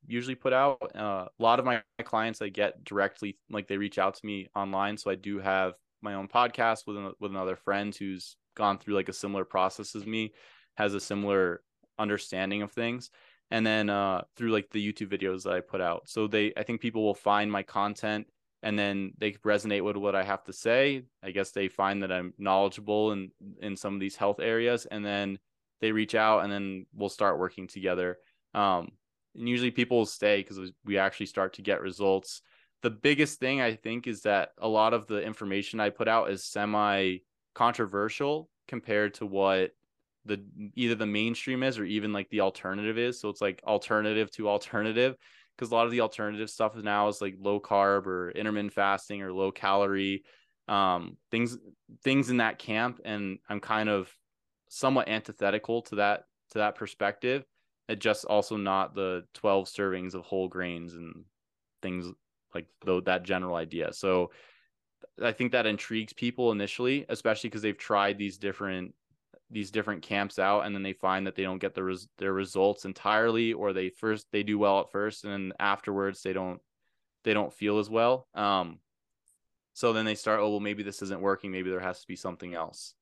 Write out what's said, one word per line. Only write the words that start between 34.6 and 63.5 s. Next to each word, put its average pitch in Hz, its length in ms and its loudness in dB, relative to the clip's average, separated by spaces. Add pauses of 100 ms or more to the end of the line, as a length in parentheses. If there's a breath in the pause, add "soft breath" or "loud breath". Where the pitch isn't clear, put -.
lot 110 260 6
of 107 140 0
the 104 140 0
information 101 560 -4
I 104 120 2
put 110 180 0
out 113 220 4
is 98 140 -4
semi-controversial 104 2000 0 (180)
compared 107 480 0
to 110 120 -8
what 95 460 2 (520)
the, 104 180 -4 (320)
either 120 200 0
the 110 100 -2
mainstream 117 580 -2
is 131 160 0
or 104 60 -4
even, 104 300 -2
like, 98 160 -6
the 107 100 0
alternative 98 560 -2
is. 120 240 -2
So 107 80 -6
it's, 101 140 -6
like, 98 240 -2
alternative 107 680 2
to 107 160 -2
alternative, 110 680 2 (420 soft breath)
'cause 117 120 -6
a 117 40 -2
lot 117 120 6
of 117 60 -2
the 120 80 0
alternative 107 480 -2
stuff 110 280 -2
is 110 60 -12
now 104 260 2
is, 101 120 -2
like, 98 180 -4
low 101 220 0
carb 98 460 4
or 90 240 -4
intermittent 104 420 -2
fasting 98 500 0
or 92 100 -8
low 95 200 0
calorie, 98 720 2 (440 soft breath)
um, 92 500 0 (120)
things, 117 280 0 (440)
things 135 280 4
in 123 80 2
that 110 200 2
camp. 117 460 -2
And 101 340 -6 (100)
I'm 101 120 -4
kind 107 300 0
of 98 260 -2 (520)
somewhat 135 400 2
antithetical 107 760 -2
to - 140 -8
that, 101 300 2 (240)
to - 80 -4
that 104 160 2
perspective. 120 720 -2 (420)
It 107 140 -6
just 104 240 2
also 104 320 2
not 95 380 0
the 92 400 -4
twelve 98 320 2
servings 92 480 -4
of 90 100 -10
whole 95 240 -2
grains 87 460 -6
and 82 320 -16 (560)
things 90 280 -6 (440)
like 85 120 -8 (140)
tho-, 90 220 0
that 92 220 0
general 90 320 -2